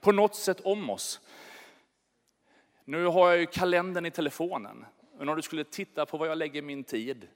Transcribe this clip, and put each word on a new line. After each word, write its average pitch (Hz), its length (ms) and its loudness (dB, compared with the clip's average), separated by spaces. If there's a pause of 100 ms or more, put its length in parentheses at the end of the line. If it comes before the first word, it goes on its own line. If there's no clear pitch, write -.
på 208 120 6
något 208 220 4
sätt - 260 -2
om 190 300 -2
oss? - 300 -8 (1600)
Nu 160 220 -2
har 180 220 8
jag 175 100 6
ju 170 80 2
kalendern 175 600 0
i 165 40 -4
telefonen. 143 760 -6 (320)
Men 139 100 -6
om 156 80 -2
du 160 60 -4
skulle 151 220 -6
titta 156 420 -8
på - 100 -10
vad 160 120 -2
jag 160 100 -4
lägger 147 240 -6
min 143 220 -10
tid 120 520 -8